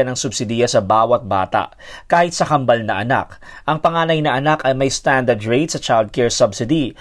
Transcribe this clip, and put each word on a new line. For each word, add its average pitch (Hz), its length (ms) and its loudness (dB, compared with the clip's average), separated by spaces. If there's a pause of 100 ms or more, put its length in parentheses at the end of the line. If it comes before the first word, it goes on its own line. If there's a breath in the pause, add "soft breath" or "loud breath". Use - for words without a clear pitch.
ng 127 80 -4
subsidiya 117 560 -2
sa 120 80 2
bawat 110 480 2
bata, 95 480 -2 (320 loud breath)
kahit 175 240 2
sa - 160 -2
kambal 120 400 2
na 101 160 -2
anak. 120 400 -2 (240 loud breath)
Ang 151 160 -2
panganay 165 400 0
na 135 160 0
anak 151 240 0
ay 131 160 0
may 135 80 2
standard 127 560 0
rate 127 320 0
sa - 80 -10
childcare 117 480 0
subsidy 123 680 0